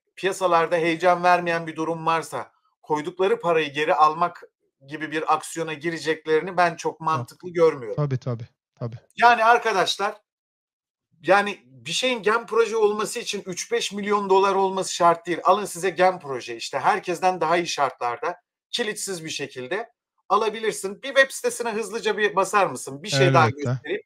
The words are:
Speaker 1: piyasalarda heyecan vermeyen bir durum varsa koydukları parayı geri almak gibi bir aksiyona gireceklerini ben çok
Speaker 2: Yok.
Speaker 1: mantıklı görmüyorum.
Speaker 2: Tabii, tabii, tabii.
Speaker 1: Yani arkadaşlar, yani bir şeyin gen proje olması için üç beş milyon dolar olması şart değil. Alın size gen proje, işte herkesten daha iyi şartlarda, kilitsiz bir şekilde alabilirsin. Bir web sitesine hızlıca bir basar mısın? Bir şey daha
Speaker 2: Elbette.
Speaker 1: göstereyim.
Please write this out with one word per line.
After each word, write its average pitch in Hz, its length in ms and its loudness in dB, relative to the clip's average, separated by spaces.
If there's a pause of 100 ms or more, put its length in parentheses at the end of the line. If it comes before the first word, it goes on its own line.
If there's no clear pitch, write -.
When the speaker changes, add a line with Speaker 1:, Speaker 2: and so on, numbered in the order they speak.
(160)
Speaker 1:
piyasalarda 175 600 0
heyecan 170 480 2
vermeyen 175 440 2
bir 156 80 -10
durum 160 300 -6
varsa 151 460 -4 (300)
koydukları 175 580 -2
parayı 160 340 0
geri 156 220 0
almak 160 480 2 (440)
gibi 151 240 -10
bir 156 220 0
aksiyona 160 400 -6
gireceklerini 156 840 -2
ben 170 180 2
çok 160 160 -4
Speaker 2:
Yok. - 100 -14
Speaker 1:
mantıklı 156 480 -4
görmüyorum. 147 460 0
Speaker 2:
Tabii, 139 220 -2
tabii, 117 300 -8 (280)
tabii. 120 200 -10 (200)
Speaker 1:
Yani 233 280 6
arkadaşlar, 214 760 2 (1040)
yani 196 420 4
bir 131 260 -14
şeyin 240 320 0
gen 220 220 2
proje 220 320 2
olması 214 420 0
için 196 260 -8
üç - 260 -8
beş 226 200 -2
milyon 202 380 -2
dolar 190 260 6
olması 190 380 0
şart 170 340 2
değil. 160 160 -4
Alın 190 220 4
size 175 240 -4
gen 180 300 2
proje, 120 360 -8
işte - 240 -6
herkesten 180 600 0
daha 165 160 2
iyi 175 100 -2
şartlarda, 139 720 -4 (300)
kilitsiz 190 540 -6
bir 156 40 -8
şekilde 139 640 -8 (360)
alabilirsin. 208 720 -2
Bir 262 140 -6
web 269 160 4
sitesine 233 420 -4
hızlıca 208 440 -4
bir 208 180 0
basar 190 320 4
mısın? 139 360 -10
Bir 208 60 -10
şey 135 240 4
daha 160 120 8
Speaker 2:
Elbette. 117 180 -2
Speaker 1:
göstereyim. 131 420 -4